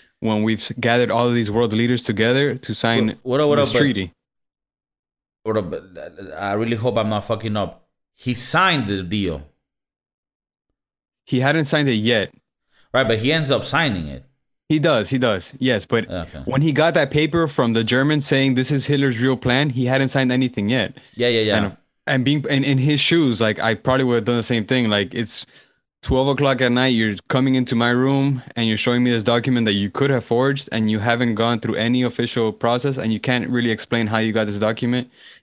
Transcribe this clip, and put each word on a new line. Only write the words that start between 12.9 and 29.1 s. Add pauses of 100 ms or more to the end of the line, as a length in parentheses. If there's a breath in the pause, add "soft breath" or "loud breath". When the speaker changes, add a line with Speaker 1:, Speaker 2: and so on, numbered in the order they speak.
Speaker 2:
Right,
but
he
ends
up
signing
it. (420)
Speaker 1:
He
does,
he
does,
yes.
But
Speaker 2:
Okay.
Speaker 1:
when
he
got
that
paper
from
the
Germans
saying
this
is
Hitler's
real
plan,
he
hadn't
signed
anything
yet. (180 loud breath)
Speaker 2:
Yeah,
yeah,
yeah.
Speaker 1:
And, (300)
and
being
in,
in
his
shoes,
like,
I
probably
would
have
done
the
same
thing.
Like,
it's (560 soft breath)
twelve
o'clock
at
night,
you're (120)
coming
into
my
room (140)
and
you're
showing
me